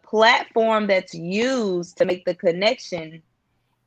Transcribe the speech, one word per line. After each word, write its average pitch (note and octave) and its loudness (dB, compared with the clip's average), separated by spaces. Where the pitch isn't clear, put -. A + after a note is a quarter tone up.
platform A3 2
that's F#3 0
used F#3 -4
to F3 2
make F3+ -4
the F3+ -2
connection F3 -4